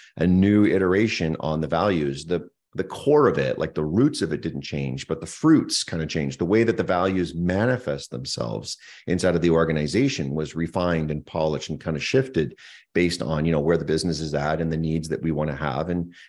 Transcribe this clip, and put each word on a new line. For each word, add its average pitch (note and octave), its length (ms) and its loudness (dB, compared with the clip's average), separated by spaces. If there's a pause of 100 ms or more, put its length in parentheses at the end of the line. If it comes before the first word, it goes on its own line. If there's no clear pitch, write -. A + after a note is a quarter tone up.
(160)
a F2+ 100 0
new G2+ 400 6
iteration F#2 760 2
on D#2 180 -2
the D#2 80 -4
values. D#2 560 0
The, E2+ 240 -2 (280)
the F#2 80 -4
core C#3+ 440 4
of D2+ 120 2
it, C2+ 180 0
like, D#2 160 -4
the D#2 100 -2
roots A2 380 2
of E2 100 -2
it D2 100 -4
didn't C#2 200 -6
change, C#2 460 -6
but D#2+ 120 -4
the E2+ 60 -10
fruits - 580 2
kind E2 200 -4
of D2+ 60 -6
changed. C#2 280 -4
The F2 80 -2
way A2 180 4
that A2+ 140 2
the F#2 60 -2
values F2+ 500 0
manifest F2+ 800 -2
themselves A#1 640 -8 (300)
inside F2 280 2
of E2 60 2
the E2+ 80 4
organization D#2+ 840 0
was D#2 200 -6
refined E2 540 -2
and D2+ 160 -6
polished D#2 440 -2
and D2 100 -6
kind D#2+ 180 -4
of - 60 -6
shifted B2+ 520 0 (380)
based E2+ 300 0
on, D2+ 220 -2
you E2+ 60 2
know, D2+ 80 2
where E2 180 2
the D2+ 80 -2
business D#2 340 -2
is D2+ 160 -6
at D2+ 260 -2
and E2 100 -2
the D#2+ 60 -2
needs D#2+ 320 -2
that - 140 -4
we D#2+ 80 0
want D2+ 180 -2
to C#2+ 60 -6
have. D2 340 -4
And F2 240 -4 (160)